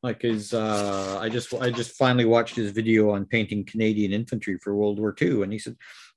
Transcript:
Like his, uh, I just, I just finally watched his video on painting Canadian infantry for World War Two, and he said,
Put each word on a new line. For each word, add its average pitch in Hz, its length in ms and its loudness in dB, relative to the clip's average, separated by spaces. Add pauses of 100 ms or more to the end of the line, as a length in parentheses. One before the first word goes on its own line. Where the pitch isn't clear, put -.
Like 120 200 -6
his, 110 320 -2
uh, 101 640 -2
I 110 80 -4
just, 113 260 -6
I 123 160 0
just 120 260 -6
finally 123 280 4
watched 113 320 4
his 107 160 -2
video 110 380 4
on 101 160 -2
painting 104 400 -2
Canadian 107 460 0
infantry 104 460 -4
for 101 160 -4
World 104 240 0
War 104 140 -2
Two, 147 300 0
and 98 100 -4
he 110 60 -6
said, 120 180 -12 (400)